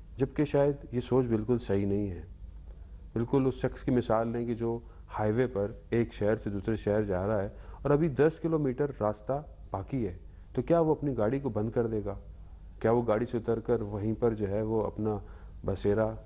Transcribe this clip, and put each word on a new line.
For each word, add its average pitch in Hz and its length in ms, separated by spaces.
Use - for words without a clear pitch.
جبکہ 135 280
شاید 143 320
یہ 120 80
سوچ 123 260
بالکل 113 320
صحیح 101 280
نہیں 101 240
ہے۔ 87 120
بالکل 120 340
اس 127 80
شخص - 280
کی - 80
مثال 117 380
لیں 117 180
کہ 120 80
جو 117 240
ہائی 107 140
وے 123 140
پر 101 260
ایک 113 240
شہر 107 220
سے 110 140
دوسرے 101 260
شہر 104 260
جا 98 240
رہا 107 160
ہے 101 60
اور 139 80
ابھی 147 180
دس 147 340
کلومیٹر 147 480
راستہ 110 420
باقی 104 360
ہے، 90 100
تو 127 80
کیا 170 180
وہ 160 100
اپنی 143 280
گاڑی 113 200
کو 139 100
بند 107 220
کر 117 160
دے 110 180
گا؟ 98 100
کیا 113 100
وہ 120 160
گاڑی 113 200
سے 123 100
اتر 113 240
کر 113 220
وہیں 104 380
پر 117 140
جو 104 140
ہے 101 140
وہ 110 240
اپنا 107 320
بسیرا 104 500